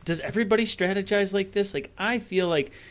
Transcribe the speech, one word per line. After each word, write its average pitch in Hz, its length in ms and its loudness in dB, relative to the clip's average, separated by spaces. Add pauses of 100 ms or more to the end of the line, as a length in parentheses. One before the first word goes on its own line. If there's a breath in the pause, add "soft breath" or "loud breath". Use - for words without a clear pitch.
does 165 160 -2
everybody 214 440 2
strategize 196 680 0
like 190 200 -2
this? 202 220 0
Like, - 240 -6
I 220 200 0
feel 185 300 0
like 151 240 0 (180 soft breath)